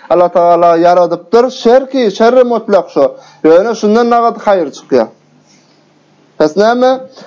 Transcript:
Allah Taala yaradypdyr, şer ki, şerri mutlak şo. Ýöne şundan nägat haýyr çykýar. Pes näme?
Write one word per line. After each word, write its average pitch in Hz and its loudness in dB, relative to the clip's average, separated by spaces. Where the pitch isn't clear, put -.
Allah 175 2
Taala 170 2
yaradypdyr, 175 0
şer 262 -2
ki, 247 -2
şerri 240 2
mutlak 220 -2
şo. 135 -2
Ýöne 185 2
şundan 214 0
nägat 233 0
haýyr 185 0
çykýar. 120 -2
Pes 151 -2
näme? 247 0